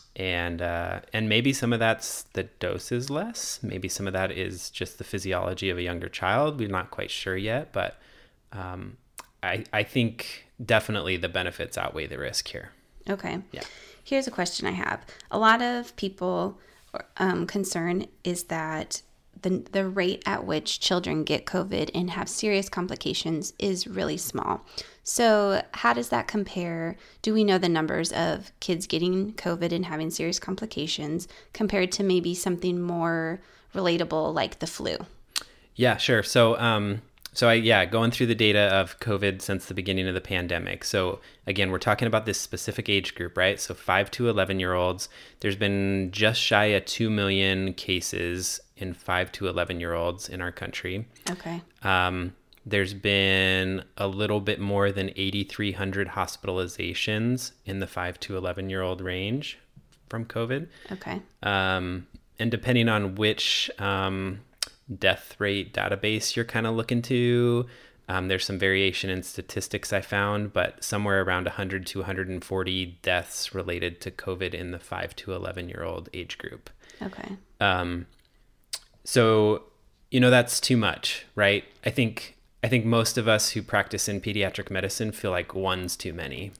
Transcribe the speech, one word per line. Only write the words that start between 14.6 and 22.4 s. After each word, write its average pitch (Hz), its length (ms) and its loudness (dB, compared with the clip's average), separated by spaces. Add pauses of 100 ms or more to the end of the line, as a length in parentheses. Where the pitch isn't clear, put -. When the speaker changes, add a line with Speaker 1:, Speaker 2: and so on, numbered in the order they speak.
Speaker 2:
I - 40 0
have. - 320 -4 (280)
A - 80 0
lot 220 240 6
of 240 320 -4
people, 185 640 -4 (580)
um, 175 300 2
concern 180 580 -2 (180)
is 175 200 -4
that 160 580 -6 (400)
the, 190 300 0
the 196 160 0
rate 185 400 0
at 196 180 -2
which 156 340 -2
children 175 440 2
get - 240 -2
covid 190 480 -2
and 175 160 0
have - 180 -6
serious 196 400 0